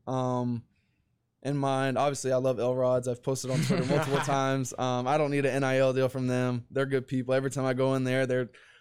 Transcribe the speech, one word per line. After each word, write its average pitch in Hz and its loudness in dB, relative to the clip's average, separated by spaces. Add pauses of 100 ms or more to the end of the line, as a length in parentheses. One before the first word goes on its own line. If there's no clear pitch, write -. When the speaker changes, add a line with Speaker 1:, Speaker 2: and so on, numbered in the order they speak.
Speaker 1:
um, 123 -2 (800)
in 139 -2
mind. 135 0
Obviously, 135 0
I 127 2
love 127 0
L 123 0
Rods. 127 2
I've 120 -6
posted 131 -4
on 143 2
Twitter 143 0
multiple 139 0
Speaker 2:
<laughs> 143 -2
Speaker 1:
times. 135 0
Um, 127 -2
I 147 2
don't 147 2
need 143 2
an 131 2
N 139 2
I 131 2
L 131 4
deal 131 2
from 127 -2
them. 123 0
They're 135 0
good 135 -2
people. 131 -2
Every 135 0
time 131 -4
I 131 0
go 131 2
in 131 0
there, 131 2
they're 127 -2 (320)